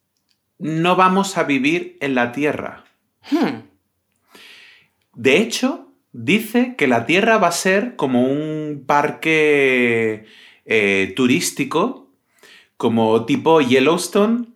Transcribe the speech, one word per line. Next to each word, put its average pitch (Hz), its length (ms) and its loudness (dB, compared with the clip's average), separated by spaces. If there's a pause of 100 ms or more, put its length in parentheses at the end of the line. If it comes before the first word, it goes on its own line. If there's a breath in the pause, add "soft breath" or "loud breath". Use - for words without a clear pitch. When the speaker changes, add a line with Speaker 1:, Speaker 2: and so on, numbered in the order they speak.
(580)
Speaker 1:
no 165 380 0
vamos 185 420 2
a 160 60 0
vivir 147 560 -2
en 139 160 -4
la 120 160 0
Tierra. - 500 -6 (480)
Speaker 2:
Hmm. 175 300 -2 (1500 loud breath)
Speaker 1:
De 131 220 2
hecho, 254 560 -2 (200)
dice 214 640 -2
que 139 120 0
la 120 180 0
Tierra 214 320 2
va 180 80 2
a 170 60 0
ser 202 420 -2
como 127 300 0
un 151 640 -4
parque, 139 1400 0 (400 loud breath)
eh, 98 500 0
turístico, 151 960 -2 (680 soft breath)
como 113 480 2
tipo 143 360 2
Yellowstone, 170 960 2